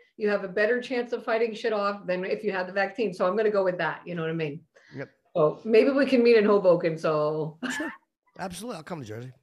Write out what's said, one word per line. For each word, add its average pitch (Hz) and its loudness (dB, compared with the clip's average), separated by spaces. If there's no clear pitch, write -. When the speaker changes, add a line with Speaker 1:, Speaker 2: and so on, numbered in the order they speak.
Speaker 1:
you 208 0
have 196 -2
a 190 -6
better 214 0
chance 240 -6
of 226 -6
fighting 220 0
shit 220 -2
off 202 -2
than 180 -2
if 208 -4
you 208 -2
had 185 -4
the 180 -12
vaccine." 196 -2
So 185 0
I'm 190 0
gonna 220 2
go 196 2
with 180 0
that. 156 -6
You 175 -10
know 165 -4
what 160 -4
I 165 -4
mean? 156 -6
Speaker 2:
Yep. 135 -12
Speaker 1:
So 151 2
maybe 220 6
we 277 2
can 254 4
meet 233 8
in 202 4
Hoboken. 175 4
So 156 -2
Speaker 2:
Sure. 294 -6
Absolutely. 190 -10
I'll 156 -16
come 170 -10
to 117 -12
Jersey. 120 -12